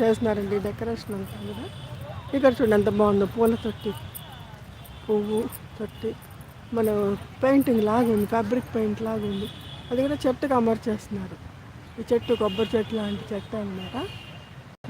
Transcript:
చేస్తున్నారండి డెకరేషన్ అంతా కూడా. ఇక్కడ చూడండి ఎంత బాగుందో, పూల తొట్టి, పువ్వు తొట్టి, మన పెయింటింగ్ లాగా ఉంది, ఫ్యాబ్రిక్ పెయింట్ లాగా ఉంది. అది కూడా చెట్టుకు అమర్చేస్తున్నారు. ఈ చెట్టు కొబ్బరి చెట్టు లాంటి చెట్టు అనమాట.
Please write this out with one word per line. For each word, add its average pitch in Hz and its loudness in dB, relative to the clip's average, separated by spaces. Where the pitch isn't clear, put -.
చేస్తున్నారండి 214 2
డెకరేషన్ 220 -4
అంతా 196 -8
కూడా. 208 -10
ఇక్కడ 262 8
చూడండి 233 4
ఎంత 208 6
బాగుందో, 202 6
పూల 226 4
తొట్టి, 214 -4
పువ్వు 214 0
తొట్టి, 220 -6
మన 208 2
పెయింటింగ్ 262 6
లాగా 226 4
ఉంది, 208 2
ఫ్యాబ్రిక్ 226 0
పెయింట్ 214 0
లాగా 220 -2
ఉంది. 202 -2
అది 247 2
కూడా 285 0
చెట్టుకు 269 2
అమర్చేస్తున్నారు. 214 -2
ఈ 226 -10
చెట్టు 233 4
కొబ్బరి 214 2
చెట్టు 214 0
లాంటి 208 -4
చెట్టు 196 -6
అనమాట. 202 -6